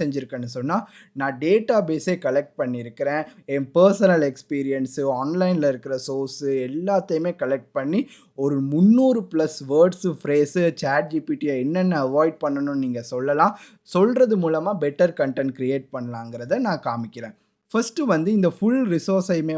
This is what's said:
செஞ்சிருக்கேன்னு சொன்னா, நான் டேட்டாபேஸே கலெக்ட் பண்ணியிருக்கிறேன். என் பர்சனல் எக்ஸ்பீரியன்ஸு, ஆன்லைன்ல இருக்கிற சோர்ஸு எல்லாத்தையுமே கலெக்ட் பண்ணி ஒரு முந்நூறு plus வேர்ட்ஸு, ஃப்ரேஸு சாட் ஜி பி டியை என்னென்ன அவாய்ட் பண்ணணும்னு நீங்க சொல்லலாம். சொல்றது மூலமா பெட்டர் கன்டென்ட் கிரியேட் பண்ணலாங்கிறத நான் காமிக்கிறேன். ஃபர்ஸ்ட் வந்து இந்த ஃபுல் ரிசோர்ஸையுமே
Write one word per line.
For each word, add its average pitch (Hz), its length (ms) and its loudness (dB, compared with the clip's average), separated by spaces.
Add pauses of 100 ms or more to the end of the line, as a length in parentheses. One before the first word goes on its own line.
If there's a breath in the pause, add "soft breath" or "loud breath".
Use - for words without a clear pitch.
செஞ்சிருக்கேன்னு 131 580 -6
சொன்னா, 151 200 -2 (440 loud breath)
நான் 135 240 -4
டேட்டாபேஸே 185 720 2 (100)
கலெக்ட் 143 360 0
பண்ணியிருக்கிறேன். 127 640 -4 (320 loud breath)
என் 139 220 -4
பர்சனல் 185 540 6
எக்ஸ்பீரியன்ஸு, 135 720 -4 (180)
ஆன்லைன்ல 165 520 2
இருக்கிற 131 220 -6 (140)
சோர்ஸு 139 420 -4 (160)
எல்லாத்தையுமே 175 680 -2 (100)
கலெக்ட் 131 360 -4
பண்ணி 160 220 0 (420 loud breath)
ஒரு 143 120 0 (140)
முந்நூறு 233 500 4 (120)
plus 156 200 0 (200)
வேர்ட்ஸு, 180 360 4 (120)
ஃப்ரேஸு 147 420 2 (180)
சாட் 156 320 0
ஜி 156 160 -2
பி 151 120 -2
டியை 147 140 -2 (100)
என்னென்ன 170 200 0 (220)
அவாய்ட் 156 360 2
பண்ணணும்னு 143 420 -2
நீங்க 123 160 -4 (100)
சொல்லலாம். 143 420 2 (400 loud breath)
சொல்றது 226 500 4
மூலமா 160 300 0 (100)
பெட்டர் 160 380 2
கன்டென்ட் 135 380 -2
கிரியேட் 131 360 -2
பண்ணலாங்கிறத 120 720 -6
நான் 180 220 -2
காமிக்கிறேன். 117 480 -6 (360)
ஃபர்ஸ்ட் 226 320 -2 (100)
வந்து 165 260 2
இந்த 180 180 4
ஃபுல் 247 260 2 (120)
ரிசோர்ஸையுமே 170 640 -2